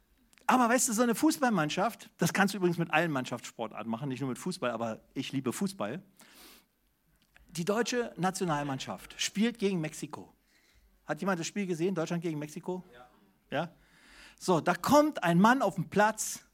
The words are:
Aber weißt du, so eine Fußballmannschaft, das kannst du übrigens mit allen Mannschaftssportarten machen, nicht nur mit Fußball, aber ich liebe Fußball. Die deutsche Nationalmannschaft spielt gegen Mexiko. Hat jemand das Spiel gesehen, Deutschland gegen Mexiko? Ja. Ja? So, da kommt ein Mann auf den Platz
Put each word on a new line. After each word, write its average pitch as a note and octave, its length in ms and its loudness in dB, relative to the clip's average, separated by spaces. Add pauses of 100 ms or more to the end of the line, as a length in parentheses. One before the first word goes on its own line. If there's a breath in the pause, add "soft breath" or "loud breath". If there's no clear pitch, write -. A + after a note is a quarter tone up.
(480)
Aber A#3+ 200 6
weißt B3+ 220 2
du, A#3 40 -2
so A3 100 2
eine A#3 100 2
Fußballmannschaft, A3 1040 0
das E3+ 160 0
kannst G3 220 2
du - 20 -8
übrigens F3+ 220 0
mit E3 100 -2
allen D#3+ 220 2
Mannschaftssportarten A#2 760 -8
machen, A#2 220 -4
nicht B2+ 120 -6
nur C#3 80 -2
mit A#2+ 100 -6
Fußball, F3 320 -4
aber A2+ 280 -4 (140)
ich C3+ 180 -8
liebe B2+ 220 -4
Fußball. E3 480 -6 (1500 soft breath)
Die E3+ 140 -6
deutsche A#3 520 0
Nationalmannschaft D3 1040 -2
spielt A3+ 380 -2
gegen G3 200 -2
Mexiko. D3+ 540 -10 (720)
Hat D3+ 160 -4
jemand F3+ 180 0
das D#3+ 60 -4
Spiel G3+ 220 -4
gesehen, F3+ 260 -2
Deutschland E3+ 300 -2
gegen D#3+ 160 -4
Mexiko? F3+ 520 -8
Ja. - 180 -20 (420)
Ja? D#3+ 200 -2 (680 soft breath)
So, F3 200 2
da E3+ 140 2
kommt D4 500 4
ein E3+ 160 4
Mann A#3+ 220 6
auf - 140 0
den E3 120 -4
Platz - 520 0 (140)